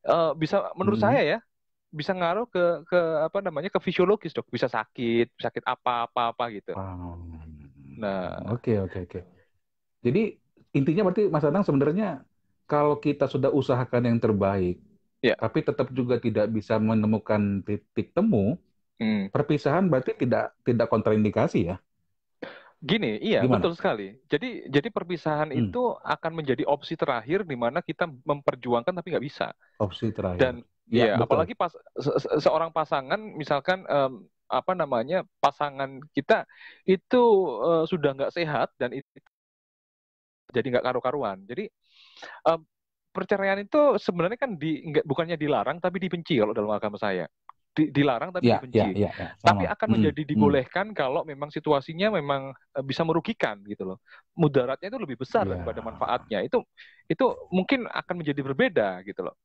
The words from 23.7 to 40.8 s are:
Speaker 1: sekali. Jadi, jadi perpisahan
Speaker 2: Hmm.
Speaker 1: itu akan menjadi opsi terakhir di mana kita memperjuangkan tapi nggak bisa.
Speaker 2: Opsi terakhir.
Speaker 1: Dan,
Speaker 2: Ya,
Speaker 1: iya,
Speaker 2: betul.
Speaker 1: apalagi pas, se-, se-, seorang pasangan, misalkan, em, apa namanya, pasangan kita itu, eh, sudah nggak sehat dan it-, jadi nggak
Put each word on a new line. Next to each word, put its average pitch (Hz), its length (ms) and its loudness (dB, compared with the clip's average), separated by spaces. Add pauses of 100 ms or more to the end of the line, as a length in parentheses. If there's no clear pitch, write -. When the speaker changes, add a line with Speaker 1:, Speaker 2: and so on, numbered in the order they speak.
Speaker 1:
sekali. 110 400 -4 (160)
Jadi, 220 400 -4
jadi 139 160 2
perpisahan 160 640 -2
Speaker 2:
Hmm. - 0 -
Speaker 1:
itu 131 480 0
akan 160 320 -4
menjadi 156 320 -2
opsi 147 320 -2
terakhir 143 480 -2
di 147 160 -6
mana 127 240 -2
kita 170 240 -4
memperjuangkan 131 880 -2
tapi 175 160 -8
nggak 123 160 -2
bisa. - 240 -6 (280)
Speaker 2:
Opsi 107 360 -2
terakhir. 92 240 -4
Speaker 1:
Dan, 127 160 4 (340)
Speaker 2:
Ya, 117 160 4
Speaker 1:
iya, 104 80 2
Speaker 2:
betul. - 140 2
Speaker 1:
apalagi 160 260 2
pas, 175 220 -4 (240)
se-, 135 180 0
se-, 147 220 0
seorang 160 320 2
pasangan, 156 480 -2 (160)
misalkan, 156 500 -2
em, 131 400 0 (220)
apa 127 260 -2
namanya, 156 480 -2 (160)
pasangan 139 600 -2 (160)
kita 185 320 2 (400)
itu, 214 360 4 (380)
eh, 165 240 2
sudah 151 300 0
nggak 135 180 -4
sehat 151 460 -2
dan 123 160 -4
it-, 139 100 -12 (1400)
jadi 113 240 0
nggak 120 120 2